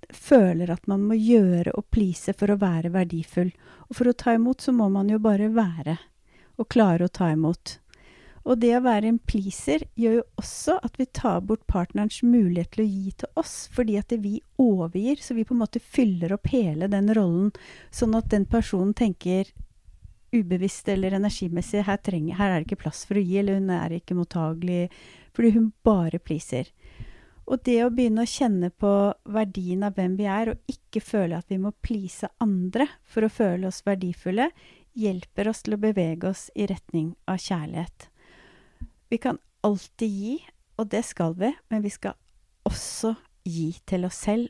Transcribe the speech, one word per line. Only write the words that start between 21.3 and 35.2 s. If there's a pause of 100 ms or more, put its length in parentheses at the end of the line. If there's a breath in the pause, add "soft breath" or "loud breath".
her
trenger,
her
er
det
ikke
plass
for
å
gi,
eller
hun
er
ikke
mottagelig, (460 loud breath)
fordi
hun (140)
bare
pleaser. (760 loud breath)
Og
det
å
begynne
å
kjenne
på (440)
verdien
av
hvem
vi
er,
og
ikke
føle
at
vi
må (100)
please (140)
andre (220)
for
å
føle
oss
verdifulle, (460 soft breath)
hjelper